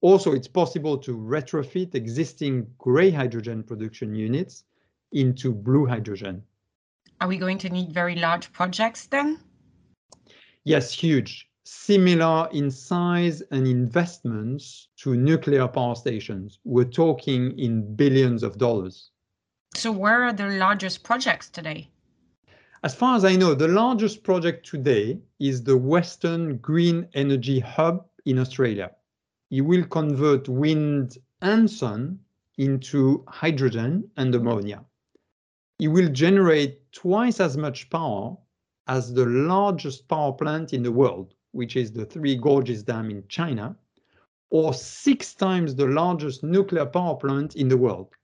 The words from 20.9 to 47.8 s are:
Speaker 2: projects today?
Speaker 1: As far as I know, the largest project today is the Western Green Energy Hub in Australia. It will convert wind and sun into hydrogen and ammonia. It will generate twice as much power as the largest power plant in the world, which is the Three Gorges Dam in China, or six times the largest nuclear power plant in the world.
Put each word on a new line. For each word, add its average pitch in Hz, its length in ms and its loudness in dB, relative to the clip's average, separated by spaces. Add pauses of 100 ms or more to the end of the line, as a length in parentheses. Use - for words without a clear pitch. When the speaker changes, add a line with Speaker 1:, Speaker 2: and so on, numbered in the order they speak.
Speaker 2:
projects 247 440 -2
today? 156 440 -12 (920)
Speaker 1:
As - 100 -2
far 247 240 2
as 196 80 2
I 190 120 6
know, 185 180 4
the 147 140 2
largest 214 560 0
project 170 420 -2
today 131 540 0 (180)
is 135 240 -2
the 131 140 4
Western 165 840 0
Green 170 560 0
Energy 139 460 0
Hub 165 440 -2 (220)
in 127 140 2
Australia. 120 500 -2 (640)
It 131 80 -2
will 170 240 4
convert 147 640 0
wind 147 680 0 (240)
and 214 280 4
sun 131 480 -6 (380)
into 135 720 2
hydrogen 135 880 -2
and 127 180 0
ammonia. 104 480 -2 (960)
It 156 100 0
will 170 200 4
generate 156 840 2
twice 214 460 0
as 151 200 0
much 147 320 -8
power 127 440 -6 (520)
as 127 260 -4
the 123 140 2
largest 156 840 0
power 151 240 0
plant 151 400 -4
in 127 100 -2
the 120 80 -2
world, 101 440 2 (160)
which 123 260 -6
is 113 160 -4
the 107 140 -8
Three 147 280 -2
Gorges 123 480 0
Dam 113 280 -6
in 101 180 -10
China, 143 480 -6 (720)
or 160 240 2
six - 600 -2
times 180 400 0
the 135 120 2
largest 151 560 -2
nuclear 175 440 0
power 170 300 -2
plant 139 400 -4
in 135 120 0
the 127 80 4
world. 104 480 0